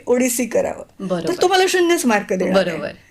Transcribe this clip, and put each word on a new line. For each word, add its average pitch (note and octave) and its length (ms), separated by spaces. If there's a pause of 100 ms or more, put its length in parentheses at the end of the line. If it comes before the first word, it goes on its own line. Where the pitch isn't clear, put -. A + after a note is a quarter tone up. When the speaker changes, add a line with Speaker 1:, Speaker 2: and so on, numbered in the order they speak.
Speaker 1:
ओडिसी B3 400
करावं, - 600
Speaker 2:
बरोबर. F3+ 220
Speaker 1:
तर F4+ 140
तो F4+ 60
मला F#4+ 200
शून्यच E4+ 380
मार्क G#3 260
देणार F#3 340
आहे. E3+ 100
Speaker 2:
बरोबर. - 140 (200)